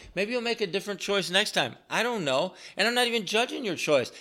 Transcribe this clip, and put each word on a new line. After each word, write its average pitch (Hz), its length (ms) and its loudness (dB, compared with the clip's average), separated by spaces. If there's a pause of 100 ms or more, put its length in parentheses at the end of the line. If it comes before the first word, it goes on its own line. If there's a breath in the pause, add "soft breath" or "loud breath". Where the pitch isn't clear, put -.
(140 loud breath)
Maybe 208 180 -2
you'll 247 100 -2
make 226 180 -2
a 214 60 -2
different 190 340 -4
choice 196 300 0
next 196 220 2
time. 143 220 0 (140)
I 180 140 0
don't 226 240 0
know. 143 260 2 (240 loud breath)
And 196 100 2
I'm 233 80 2
not 247 120 4
even 233 180 0
judging 254 400 0
your 180 120 -2
choice. 135 440 2